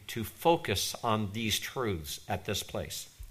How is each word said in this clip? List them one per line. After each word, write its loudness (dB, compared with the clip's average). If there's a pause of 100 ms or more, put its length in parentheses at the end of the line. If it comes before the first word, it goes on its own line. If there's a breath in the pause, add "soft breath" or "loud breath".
to -4
focus 2
on 2
these 0
truths -2
at -2
this 0
place? -6 (220)